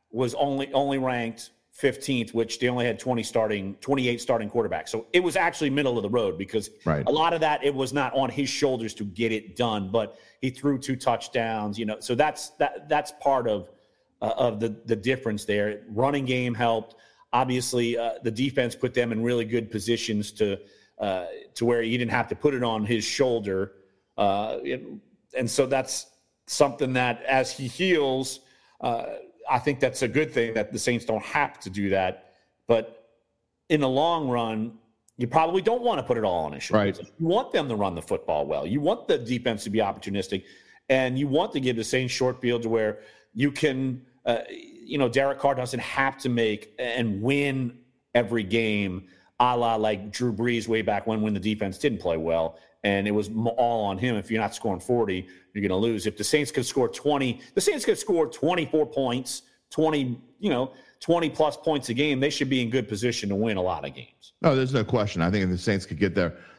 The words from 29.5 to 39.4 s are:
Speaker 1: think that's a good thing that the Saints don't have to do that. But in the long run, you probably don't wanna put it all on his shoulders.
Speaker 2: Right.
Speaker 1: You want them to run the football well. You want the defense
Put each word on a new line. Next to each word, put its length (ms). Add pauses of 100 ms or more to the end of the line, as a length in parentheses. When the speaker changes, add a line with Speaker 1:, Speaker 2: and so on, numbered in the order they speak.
Speaker 1:
think 200
that's 220
a 60
good 240
thing 240
that 160
the 80
Saints 260
don't 180
have 360
to 100
do 200
that. 440 (340)
But 420 (600)
in 100
the 100
long 380
run, 460 (440)
you 100
probably 340
don't 200
wanna 200
put 160
it 60
all 220
on 80
his 100
shoulders. 340
Speaker 2:
Right. 220
Speaker 1:
You 80
want 240
them 180
to 60
run 180
the 80
football 460
well. 180
You 160
want 260
the 100
defense 480